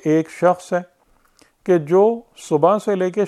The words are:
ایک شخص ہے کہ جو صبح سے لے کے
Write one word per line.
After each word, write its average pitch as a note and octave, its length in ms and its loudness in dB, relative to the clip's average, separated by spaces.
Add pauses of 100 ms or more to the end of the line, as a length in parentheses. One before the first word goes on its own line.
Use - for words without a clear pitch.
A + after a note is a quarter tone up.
ایک D#3+ 240 0
شخص F3+ 440 -2
ہے F3 60 -2 (840)
کہ F3+ 140 2
جو G3 420 0 (180)
صبح E3+ 420 0
سے G3+ 160 -4
لے F#3 160 -4
کے G3+ 160 -4